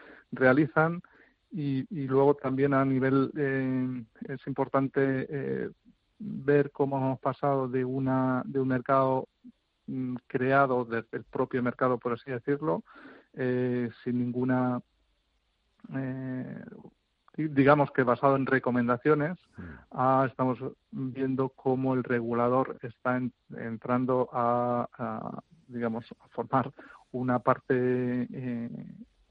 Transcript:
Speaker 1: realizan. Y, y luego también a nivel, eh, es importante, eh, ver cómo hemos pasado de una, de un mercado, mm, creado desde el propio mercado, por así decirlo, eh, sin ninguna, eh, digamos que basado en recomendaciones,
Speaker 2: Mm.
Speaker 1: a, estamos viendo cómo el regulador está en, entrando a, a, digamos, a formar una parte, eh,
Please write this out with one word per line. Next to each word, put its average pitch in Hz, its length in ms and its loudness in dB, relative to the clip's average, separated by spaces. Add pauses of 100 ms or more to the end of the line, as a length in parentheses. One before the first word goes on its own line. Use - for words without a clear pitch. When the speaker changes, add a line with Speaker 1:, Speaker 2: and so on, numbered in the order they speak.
(320)
Speaker 1:
realizan. 156 720 2 (500)
Y, 139 380 -4
y 147 160 -6
luego 139 300 4
también 135 400 0
a 135 100 4
nivel, 135 500 2
eh, 131 680 -2 (240)
es 135 180 -12
importante, 135 840 0
eh, - 420 -4 (500)
ver 143 500 2
cómo 139 280 -2
hemos 131 220 -2
pasado 135 480 0
de 127 160 0
una, 131 600 0
de 139 140 -4
un 131 80 0
mercado, 131 600 2 (580)
mm, 131 300 -4 (100)
creado 131 580 2
desde 113 320 -6
el 113 60 -10
propio 127 400 -2
mercado, 123 340 0
por 120 160 -4
así - 160 -10
decirlo, 143 540 -2 (500)
eh, 123 560 -2 (140)
sin 123 160 -2
ninguna, 127 600 0 (1160)
eh, 131 680 -8 (720)
digamos 143 580 4
que 135 100 2
basado 123 320 4
en 135 100 2
recomendaciones, 131 960 2 (180)
Speaker 2:
Mm. 95 40 -14 (280)
Speaker 1:
a, 131 400 2
estamos 127 300 -2 (320)
viendo 131 580 -2
cómo 131 460 0
el 127 80 0
regulador 120 800 0
está 127 340 -4
en, 127 160 -4 (240)
entrando 123 760 -2
a, 120 640 0
a, - 480 -8 (240)
digamos, 117 380 -6 (140)
a - 80 -20
formar 123 440 -2 (400)
una 123 280 0
parte, 123 920 0
eh, 120 380 -8 (600)